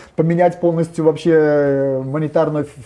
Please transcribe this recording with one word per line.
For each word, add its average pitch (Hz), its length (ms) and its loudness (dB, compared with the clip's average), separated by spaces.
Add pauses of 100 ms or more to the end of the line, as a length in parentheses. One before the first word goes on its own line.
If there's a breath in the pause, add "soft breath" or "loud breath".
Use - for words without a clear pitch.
(140 loud breath)
поменять 170 460 0
полностью 165 460 -2
вообще, 160 260 0
э, 139 680 2
монетарную, 151 640 -2
ф-, 143 60 -16 (160)